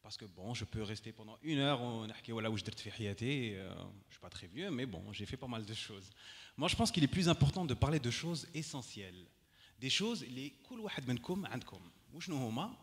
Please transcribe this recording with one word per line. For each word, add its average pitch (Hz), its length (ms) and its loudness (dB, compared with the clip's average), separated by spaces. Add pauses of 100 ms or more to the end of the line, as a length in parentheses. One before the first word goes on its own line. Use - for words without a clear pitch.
Parce 107 160 -10
que 110 80 -12
bon, 101 260 -6
je 117 120 -2
peux 110 180 -2
rester 107 300 -4
pendant 110 300 -16
une 156 160 2
heure, 139 220 6
on 117 260 -2
نحكي 107 260 -8
ولا 110 160 2
واش 110 140 2
درت - 160 -4
في - 120 -8
حياتي, 110 640 0
euh, 92 180 -8 (380)
je - 40 -18
suis - 60 -20
pas 90 80 -14
très - 200 -12
vieux, 151 220 -6
mais 131 140 0
bon, 98 280 -6
j'ai 101 120 -6
fait 123 140 -6
pas 131 100 -6
mal 113 160 -2
de 107 100 -6
choses. 98 360 -8 (480)
Moi, 147 100 4
je - 80 4
pense 226 140 6
qu'il 160 140 8
est 131 140 4
plus 175 120 8
important 160 340 8
de 139 80 2
parler 143 280 4
de 120 100 2
choses 165 440 -2
essentielles. 104 720 -8 (560)
Des 127 100 -2
choses, 214 340 2
les 131 280 -6 (160)
كل 247 120 -10
واحد 160 280 -4
منكم 170 380 0
عندكم. 104 340 -8 (340)
وشنو 165 220 -4
هما ? 131 340 0 (120)